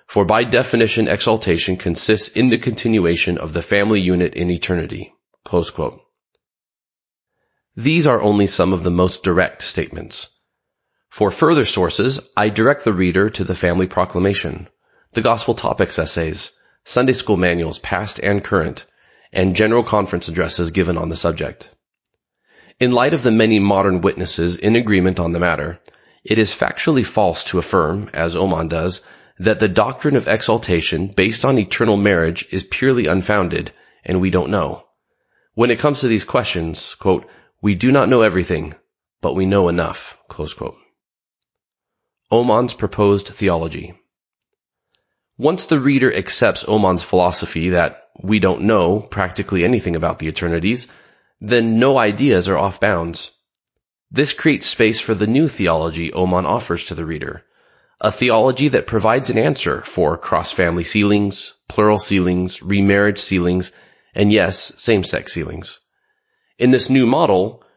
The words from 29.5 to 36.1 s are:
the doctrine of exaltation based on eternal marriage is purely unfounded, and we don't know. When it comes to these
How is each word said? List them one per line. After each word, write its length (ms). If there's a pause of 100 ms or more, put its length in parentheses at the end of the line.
the 80
doctrine 480
of 120
exaltation 800
based 380
on 140
eternal 380
marriage 540
is 120
purely 440
unfounded, 640 (340)
and 160
we 80
don't 220
know. 340 (680)
When 160
it 100
comes 200
to 80
these 160